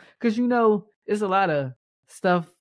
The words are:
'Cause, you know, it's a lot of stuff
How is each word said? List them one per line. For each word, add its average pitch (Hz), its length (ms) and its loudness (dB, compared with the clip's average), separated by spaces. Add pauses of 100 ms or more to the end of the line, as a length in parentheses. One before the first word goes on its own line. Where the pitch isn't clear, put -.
(180)
'Cause, 226 200 -2
you 247 80 0
know, 220 400 2 (200)
it's 208 160 -4
a 196 60 -4
lot 190 220 0
of 139 240 -2 (320)
stuff 175 440 -2 (100)